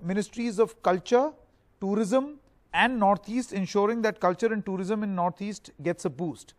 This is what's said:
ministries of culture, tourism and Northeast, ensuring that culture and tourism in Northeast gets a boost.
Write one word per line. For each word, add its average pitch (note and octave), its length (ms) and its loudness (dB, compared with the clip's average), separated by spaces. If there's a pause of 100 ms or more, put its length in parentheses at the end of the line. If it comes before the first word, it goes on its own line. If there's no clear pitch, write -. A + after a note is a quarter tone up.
ministries G3+ 580 -4
of A3 240 0
culture, A#3+ 500 2 (480)
tourism A3+ 580 0 (340)
and A3+ 260 2
Northeast, G3+ 520 0
ensuring G3+ 520 0
that G#3+ 160 0
culture F#3+ 340 2
and G#3+ 120 -4
tourism G3 380 -4
in G3 120 -4
Northeast F3+ 560 -4 (120)
gets E3+ 220 -2
a F3 40 -2
boost. C#3 500 -8